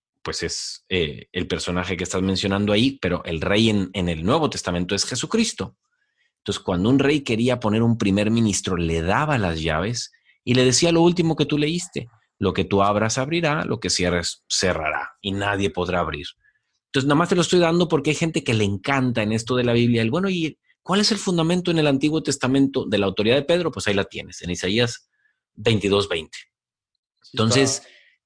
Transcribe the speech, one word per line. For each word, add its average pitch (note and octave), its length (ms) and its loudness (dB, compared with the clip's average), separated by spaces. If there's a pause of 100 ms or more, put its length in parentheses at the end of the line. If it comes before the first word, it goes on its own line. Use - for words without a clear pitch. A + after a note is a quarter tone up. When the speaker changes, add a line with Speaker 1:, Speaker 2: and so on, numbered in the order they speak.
(240)
Speaker 1:
pues - 180 -8
es, - 480 -8
eh, D2+ 420 -4
el F2+ 160 -6
personaje F2+ 480 -4
que F2+ 80 -4
estás F#2 200 -4
mencionando G2 500 0
ahí, C3 260 2
pero F2 260 -2
el E2 160 -6
rey G#2+ 280 2
en, F#2+ 240 0
en F2+ 160 -2
el D#2+ 140 -4
Nuevo C#3+ 260 2
Testamento F2+ 460 -4
es G2 100 -2
Jesucristo. - 720 -4 (600)
Entonces, - 220 -6
cuando F#2 280 0
un C3+ 100 6
rey C#3+ 220 2
quería B2 380 0
poner A2 220 0
un A#2 160 2
primer G#2 320 2
ministro, G#2 480 0
le E2 240 0
daba B2 380 0
las E2 220 -2
llaves F2 500 -4 (320)
y A#2+ 100 0
le B2+ 100 4
decía B2+ 280 4
lo E3 100 4
último E3+ 340 2
que D3 120 0
tú D3+ 100 -2
leíste, D#3+ 500 -4 (300)
"Lo F#2+ 160 0
que F#2+ 120 0
tú G2 180 2
abras, G#2 340 0
abrirá, D#3 480 -2
lo A#2 140 -4
que F#2 100 -4
cierres, F2 580 -2
cerrará, D#2 760 -2
y G2 100 -6
nadie G2 400 -2
podrá F2+ 300 -2
abrir". D#2+ 260 -6 (640)
Entonces, C3+ 180 0
nada D3 80 4
más E3+ 140 2
te G3 60 2
lo F3 60 4
estoy F3+ 180 2
dando E3+ 280 4
porque D#3 240 0
hay C#3 40 0
gente E3 280 -2
que B2 100 0
le G#2+ 100 2
encanta A#2+ 600 0
en G#2 80 -2
esto A2+ 240 -2
de B2 80 0
la A#2+ 100 2
Biblia, A#2+ 300 2
el, A2+ 80 0
"Bueno, F#3 180 0
¿y E3 300 -4 (240)
cuál F#3+ 160 0
es G#3+ 120 2
el G#3 60 -2
fundamento F3+ 540 0
en E3 80 2
el D3+ 80 4
Antiguo D3 340 0
Testamento C3+ 640 0
de G2+ 140 0
la G2 80 2
autoridad G#2+ 300 2
de D3 40 0
Pedro?". E3+ 300 0
Pues G2+ 160 -6
ahí G2+ 80 2
la G2 100 0
tienes, - 380 -14
en F2 80 -4
Isaías G#2+ 580 -2 (460)
veintidós G2+ 520 2
veinte. D#2+ 300 -8 (880)
Speaker 2:
Sí, - 100 -20
Speaker 1:
Entonces, B2+ 440 2
Speaker 2:
está - 120 -16 (360)